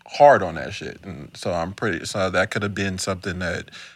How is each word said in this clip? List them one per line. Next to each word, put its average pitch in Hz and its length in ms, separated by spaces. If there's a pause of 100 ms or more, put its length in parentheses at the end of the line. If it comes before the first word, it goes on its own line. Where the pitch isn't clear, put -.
hard 135 360
on 82 120
that 71 180
shit. - 300
And 82 320
so - 180
I'm 87 200
pretty, 98 320
so 95 240
that 92 220
could 110 120
have 101 120
been 98 240
something 92 400
that 87 320 (240)